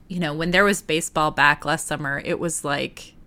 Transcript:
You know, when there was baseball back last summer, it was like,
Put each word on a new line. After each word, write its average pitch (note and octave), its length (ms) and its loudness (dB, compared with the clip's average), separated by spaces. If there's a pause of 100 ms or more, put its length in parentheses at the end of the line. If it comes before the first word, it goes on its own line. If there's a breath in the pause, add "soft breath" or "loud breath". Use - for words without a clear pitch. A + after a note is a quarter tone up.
You F3+ 120 -8
know, D3+ 140 -4
when E3 160 -2
there F#3 140 6
was G3+ 180 2
baseball D#3 480 0
back D3 340 4
last D3+ 220 -2
summer, C#3+ 380 -4
it F3 160 -2
was E3 240 -4
like, C#3 500 -6 (120)